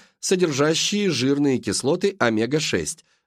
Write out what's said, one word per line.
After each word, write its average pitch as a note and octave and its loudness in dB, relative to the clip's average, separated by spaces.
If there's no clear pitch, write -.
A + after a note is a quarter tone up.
содержащие F3 0
жирные C#3 2
кислоты E3+ -2
омега-шесть, A#2 -2